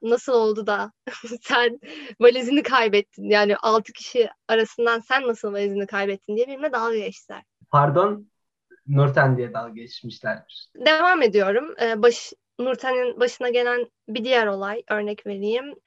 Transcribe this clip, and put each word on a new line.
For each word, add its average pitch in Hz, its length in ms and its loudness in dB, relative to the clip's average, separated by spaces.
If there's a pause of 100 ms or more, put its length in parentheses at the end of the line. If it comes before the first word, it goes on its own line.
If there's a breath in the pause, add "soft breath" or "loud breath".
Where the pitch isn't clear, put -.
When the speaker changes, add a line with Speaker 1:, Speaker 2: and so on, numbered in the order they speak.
Speaker 1:
"Nasıl 240 320 -2
oldu 220 340 0
da 208 240 -2 (140)
<laughs> 240 360 -14
sen 240 380 0 (400 loud breath)
valizini 247 440 6
kaybettin? 208 680 0
Yani 208 280 4
altı 220 360 2
kişi - 360 -2 (180)
arasından 226 520 0
sen 262 280 -2
nasıl 220 260 -4
valizini 202 340 -4
kaybettin?" 196 480 -6
diye 240 120 0
benimle 277 240 -6
dalga 226 260 -2
geçtiler. 196 440 -10 (300)
Speaker 2:
Pardon, 170 560 2 (600)
Nurten 139 500 4
diye 120 160 -6
dalga 117 200 -8
geçmişlerdir. 113 1000 -12
Speaker 1:
Devam 320 460 2
ediyorum. 208 600 0
Ee, 226 200 -2
baş-, 233 320 2 (260)
Nurten'in 247 600 -4
başına 247 300 -2
gelen 240 380 0 (200)
bir 220 160 -6
diğer 240 240 2
olay, 202 420 -6
örnek 208 380 -4
vereyim. 214 460 -6 (140)